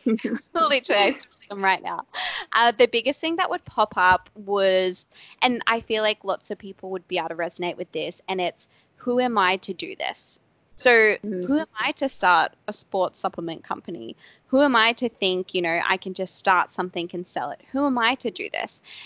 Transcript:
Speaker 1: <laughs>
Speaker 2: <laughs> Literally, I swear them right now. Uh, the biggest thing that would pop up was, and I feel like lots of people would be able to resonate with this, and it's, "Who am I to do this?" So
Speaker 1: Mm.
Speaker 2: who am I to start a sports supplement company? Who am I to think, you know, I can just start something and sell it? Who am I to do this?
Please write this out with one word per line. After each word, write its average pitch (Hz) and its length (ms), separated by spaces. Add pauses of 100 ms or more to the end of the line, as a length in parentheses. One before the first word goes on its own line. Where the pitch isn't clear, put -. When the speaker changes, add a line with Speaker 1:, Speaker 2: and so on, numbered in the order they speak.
Speaker 1:
<laughs> 226 360
Speaker 2:
<laughs> - 140
Literally, 302 480
I - 80
swear - 260 (120)
them 202 140
right 190 200
now. 175 220 (480)
Uh, 233 180
the 240 160
biggest 240 340
thing 330 160
that 370 120
would - 160
pop - 320
up 185 380
was, 190 720 (360)
and 247 260
I 226 140
feel 214 220
like 214 200
lots 190 280
of 202 80
people 190 320
would 185 160
be 180 120
able 160 100
to 170 60
resonate 175 420
with 185 160
this, 156 360
and 185 120
it's, - 280 (280)
"Who 247 220
am 240 180
I 190 200
to 190 160
do 156 220
this?" - 440 (360)
So 226 480
Speaker 1:
Mm. 185 240
Speaker 2:
who 285 120
am 320 80 (120)
I 254 140
to 269 160
start 175 440 (140)
a 214 60
sports - 460
supplement 170 440
company? - 520 (320)
Who 262 140
am 277 140
I 226 180
to 233 160
think, 185 460
you 180 60
know, 170 260
I 190 100
can 190 180
just 190 220
start 180 340
something 180 420
and 180 140
sell 143 240
it? - 100 (100)
Who 277 160
am 254 120
I 233 160
to 240 160
do - 200
this? - 300 (240)